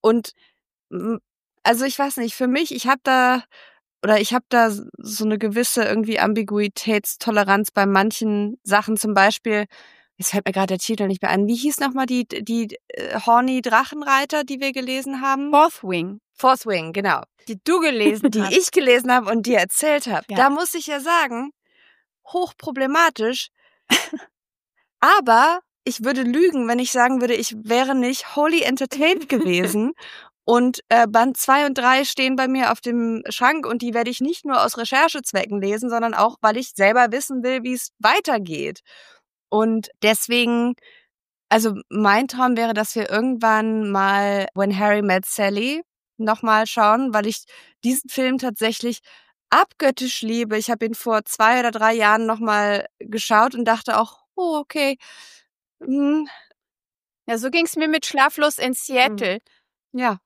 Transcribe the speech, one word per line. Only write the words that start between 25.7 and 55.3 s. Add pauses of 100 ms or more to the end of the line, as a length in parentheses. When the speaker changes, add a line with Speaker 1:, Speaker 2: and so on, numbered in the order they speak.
Speaker 1:
ich
würde
lügen,
wenn
ich
sagen
würde,
ich
wäre
nicht
wholly
entertained
Speaker 2:
<laughs>
Speaker 1:
gewesen. (520)
Und,
äh,
Band
zwei
und
drei
stehen
bei
mir
auf
dem
Schrank
und
die
werde
ich
nicht
nur
aus
Recherchezwecken
lesen,
sondern
auch,
weil
ich
selber
wissen
will,
wie
es (100)
weitergeht. (720)
Und (120)
deswegen, (720)
also (160)
mein
Traum
wäre,
dass
wir
irgendwann
mal
When
Harry
Met
Sally (340)
nochmal
schauen,
weil
ich (400)
diesen
Film
tatsächlich (500)
abgöttisch
liebe.
Ich
habe
ihn
vor
zwei
oder
drei
Jahren
nochmal (120)
geschaut
und
dachte
auch, (140)
„Oh,
okay.“ (840)